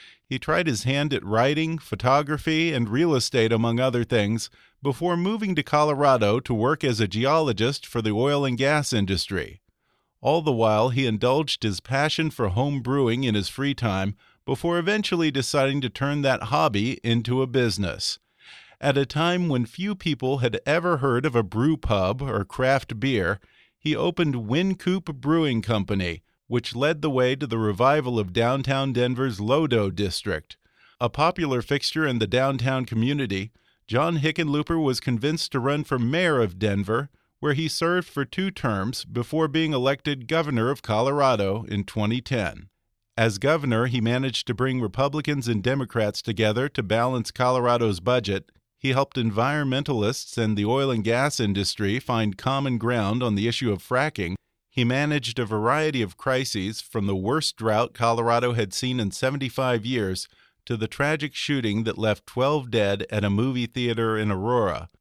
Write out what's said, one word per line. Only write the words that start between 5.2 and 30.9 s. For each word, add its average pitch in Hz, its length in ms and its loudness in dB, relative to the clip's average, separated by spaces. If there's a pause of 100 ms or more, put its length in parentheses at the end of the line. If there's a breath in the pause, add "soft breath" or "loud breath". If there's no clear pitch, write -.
to 147 60 4
Colorado 135 800 4
to - 140 -2
work 123 280 2
as 120 180 0
a 104 80 2
geologist 127 760 2
for - 160 -4
the 107 120 0
oil 139 340 2
and 123 100 0
gas 139 380 2
industry. 95 680 -2 (600)
All 147 180 2
the 151 100 0
while, 113 380 4
he 131 160 0
indulged 123 600 0
his 101 160 -2
passion 151 500 -2
for 113 180 -2
home 135 320 -2
brewing 127 440 0
in 117 100 2
his 101 160 -2
free 139 240 -4
time 101 420 -2 (300 soft breath)
before 170 320 0
eventually 175 520 0
deciding 135 520 0
to 127 80 -4
turn 143 320 -2
that 131 220 2
hobby 120 600 0
into 117 380 2
a 131 40 0
business. 117 720 -2 (600 loud breath)
At 139 160 2
a 139 80 2
time 170 460 0
when 120 160 0
few 202 280 -6
people 139 440 -2
had 120 260 0
ever 170 340 0
heard 127 280 2
of 123 100 0
a 117 60 4
brew 120 340 0
pub 104 460 -2
or 113 240 -2
craft 131 520 0
beer, 101 400 0 (400 soft breath)
he 151 160 -2
opened 147 540 -2
Wynkoop 180 680 -2
Brewing 139 440 2
Company, 98 600 -2 (260)
which 120 280 -2
led 147 240 0
the 156 80 0
way 127 260 2
to 139 120 -4
the 117 100 -4
revival 120 600 2
of 92 160 -4
downtown 135 580 0
Denver's 123 480 0
Lodo 117 480 2
District. 92 680 -4 (420 soft breath)